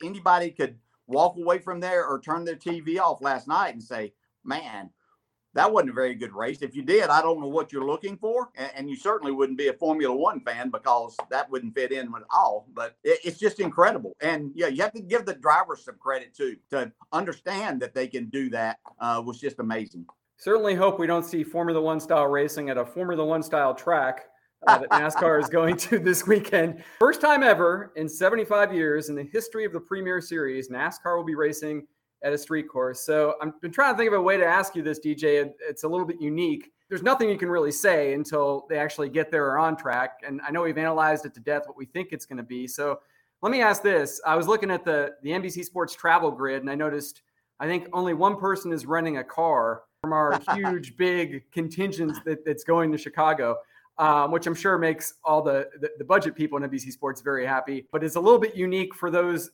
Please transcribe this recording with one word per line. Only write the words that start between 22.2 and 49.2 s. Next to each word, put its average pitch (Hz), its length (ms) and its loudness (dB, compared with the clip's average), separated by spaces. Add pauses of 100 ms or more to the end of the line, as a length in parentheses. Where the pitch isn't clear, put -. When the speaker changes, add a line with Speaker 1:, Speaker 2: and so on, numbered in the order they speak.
Speaker 2:
racing 143 420 0
at 127 80 -4
a 120 80 0
Formula 170 400 -4
One 160 160 0
style 143 320 2
track, 139 520 0 (420)
uh, 127 120 10
that 131 100 -4
nascar 156 500 4
is 147 80 2
going 170 300 4
to 226 220 2
this 180 280 2
weekend. 190 560 2 (160)
First 254 220 6
time 294 220 6
ever 185 520 4
in 156 140 -4
seventy-five 202 640 2
years 151 340 0
in 147 80 -6
the 143 80 -6
history 220 400 -6
of 190 80 -4
the 165 80 -6
Premier 180 400 -4
Series, 135 500 -6
nascar 165 460 -4
will 170 80 -2
be 160 120 -6
racing 151 520 -4 (360)
at 143 100 0
a 147 40 0
street 151 300 -6
course. 127 380 -4
So 151 360 2
I've 156 200 -8
been 170 100 -10
trying 262 220 2
to 196 40 -6
think 226 100 2
of 208 120 2
a - 20 2
way 190 160 4
to 180 80 4
ask 185 300 2
you 165 60 -4
this, 151 180 -4
D 151 160 -4
J. 147 220 4
It, 143 180 -2 (140)
it's 147 140 -8
a 156 40 -2
little 175 180 -2
bit 170 140 -6
unique. 151 540 -4 (160)
There's 185 140 -6
nothing 240 260 2
you 202 80 0
can 180 120 -2
really 156 220 0
say 147 420 2
until 143 540 -2
they 156 100 -2
actually 147 320 -4
get 156 220 -2
there 147 140 2
or 135 140 0
on 160 180 2
track. 131 480 -4
And 139 200 -10
I 147 60 -8
know 170 120 -2
we've 156 140 -2
analyzed 156 480 2
it 139 100 -14
to 120 40 -20
death, 147 280 -2
what 143 100 -18
we 135 80 -14
think 180 260 -8
it's 151 140 -10
gonna 123 180 -12
be. 123 240 -10
So 143 320 -4 (420)
let 208 100 0
me 254 100 2
ask 202 220 4
this. 160 420 2
I 160 100 4
was 170 120 0
looking 208 240 2
at 180 120 -2
the, 147 380 0
the 143 100 -6
N 185 120 -4
B 185 60 -6
C 175 140 -8
Sports 170 320 -6
travel 165 360 4
grid, 135 300 -4
and 139 80 -6
I 139 60 -4
noticed, 147 460 -4 (380)
I 147 80 -4
think, 175 260 -2
only 180 220 0
one 196 200 2
person 185 380 -2
is 131 140 -6
renting 160 300 0
a 127 60 -4